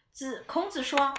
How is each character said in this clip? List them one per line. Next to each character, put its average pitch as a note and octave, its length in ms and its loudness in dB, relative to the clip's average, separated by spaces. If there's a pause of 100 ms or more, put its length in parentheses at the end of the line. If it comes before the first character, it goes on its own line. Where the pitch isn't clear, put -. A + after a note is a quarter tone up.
(120)
子， C4 340 -10
孔 F#4 240 -2
子 E4 100 -4
说 C#4 380 4